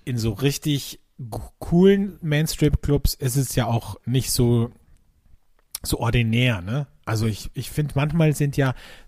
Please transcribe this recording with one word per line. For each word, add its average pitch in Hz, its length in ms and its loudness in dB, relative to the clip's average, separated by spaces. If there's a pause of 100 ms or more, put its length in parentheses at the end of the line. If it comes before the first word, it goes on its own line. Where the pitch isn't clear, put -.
in 123 140 -4
so 113 140 -2
richtig 143 680 -4 (180)
g-, 110 200 -10 (200)
coolen 196 640 4
Man-Strip-Clubs 147 920 0
ist 127 220 -2
es 135 180 -2
ja 117 120 0
auch 113 300 -4 (100)
nicht 123 260 0
so, 120 380 2 (1120)
so - 180 -4
ordinär, 117 600 2
ne? 120 260 -4 (180)
Also 110 220 0
ich, - 280 -6
ich - 160 -10
find, 147 260 -4
manchmal 156 380 2
sind 143 220 -2
ja 135 180 0 (340)